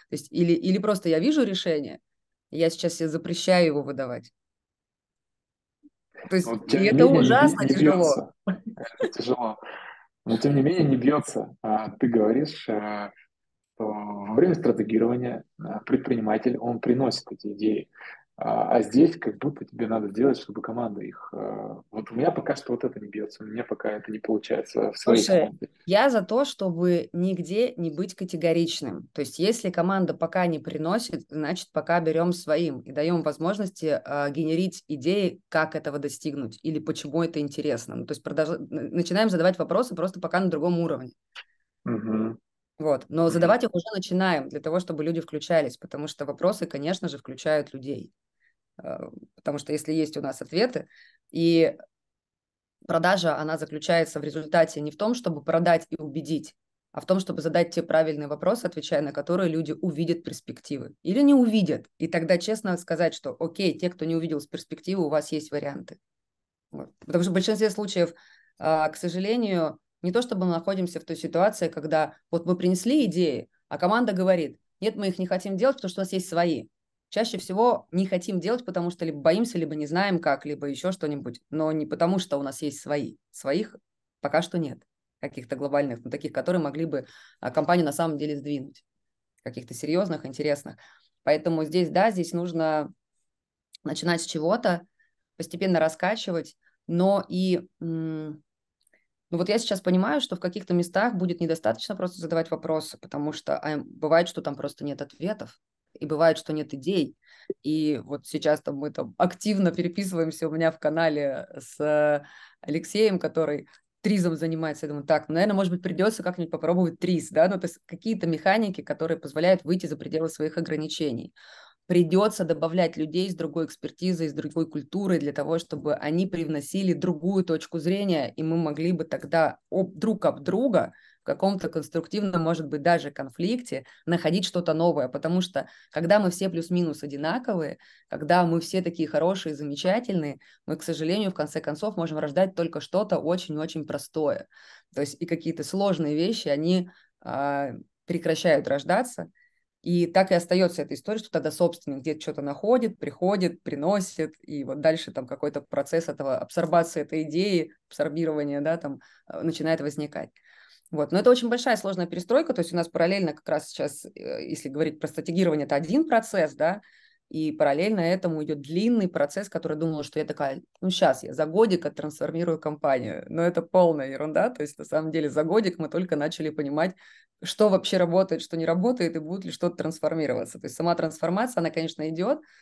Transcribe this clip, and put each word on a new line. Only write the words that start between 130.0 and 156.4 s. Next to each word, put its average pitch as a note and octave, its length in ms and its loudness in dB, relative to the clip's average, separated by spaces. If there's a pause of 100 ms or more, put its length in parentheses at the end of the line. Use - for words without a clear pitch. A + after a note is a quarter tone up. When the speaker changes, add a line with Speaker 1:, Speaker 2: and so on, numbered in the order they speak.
Speaker 1:
об C#3+ 160 0
друга F#3 500 2 (300)
в - 40 -20
каком-то - 440 -2
конструктивном, E3+ 720 -4
может D#3+ 260 0
быть, D3 140 -6
даже E3+ 300 4
конфликте E3+ 720 -4 (220)
находить E3+ 400 2
что-то F3 280 0
новое. D#3 340 2
Потому E3 340 0
что, - 260 -6 (240)
когда F3 280 4
мы F#3 100 2
все F#3 200 -2
плюс-минус E3 540 -2
одинаковые, D#3+ 760 -4 (300)
когда E3+ 380 4
мы E3 140 2
все F#3 220 -2
такие E3+ 260 -4
хорошие, D#3+ 460 0
замечательные, D3+ 840 -2 (280)
мы, D#3 100 -4
к D#3 80 -10
сожалению, E3+ 480 -2
в - 20 -20
конце D3+ 260 -4
концов, D#3 380 -6
можем D#3+ 200 -4
рождать D#3+ 380 0
только E3 240 -4
что-то F#3+ 380 0
очень-очень D#3+ 680 -4
простое. - 640 -4 (460)
То C#3+ 80 -2
есть C#3+ 180 -6
и E3+ 60 -6
какие-то E3 380 -4
сложные E3+ 520 0
вещи, F#3+ 320 -2
они, F3 420 2 (320)
а, C#3 500 -2 (340)
прекращают E3 640 2
рождаться. F3 640 0 (520)
И F3 240 2
так F#3+ 260 4
и - 20 8
остаётся F3 480 2
эта C#3 120 -10
история, G#3+ 260 -6
что - 100 -14
тогда E3 220 0
собственник E3 480 0
где-то D3+ 200 -4
что-то D3 220 -8
находит, G#3 560 0
приходит, F3+ 640 -2
приносит, D#3+ 800 -2
и C#3+ 220 -8
вот C3+ 160 -8
дальше D#3+ 320 2
там D#3 140 -8
какой-то D3 360 -4
процесс - 460 -2
этого, C#3 300 -4
абсорбации E3+ 640 0